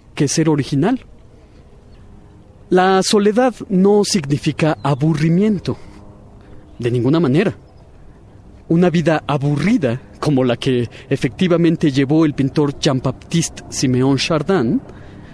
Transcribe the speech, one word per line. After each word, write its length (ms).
que 140
ser 200
original. 580
La 340
soledad 500
no 380
significa 760
aburrimiento, 960
de 100
ninguna 300
manera. 340
Una 200
vida 380
aburrida, 760
como 240
la 100
que 340
efectivamente 840
llevó 320
el 100
pintor 460
Jean-Baptiste 880
Siméon 480
Chardin, 640